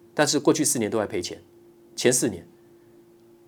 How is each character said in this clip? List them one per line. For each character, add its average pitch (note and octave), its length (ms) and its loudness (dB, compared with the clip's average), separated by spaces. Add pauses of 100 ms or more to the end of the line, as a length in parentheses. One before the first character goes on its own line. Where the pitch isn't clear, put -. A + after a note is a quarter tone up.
(140)
但 D3+ 120 2
是 D3 140 0
过 D3+ 140 4
去 D#3 100 -2
四 C3 160 -2
年 G#2 100 -2
都 A2+ 80 -2
在 G#2 80 -2
赔 G2 160 -6
钱， - 200 -10 (540)
前 - 160 2
四 C3+ 180 0
年。 F2 180 -10 (1000)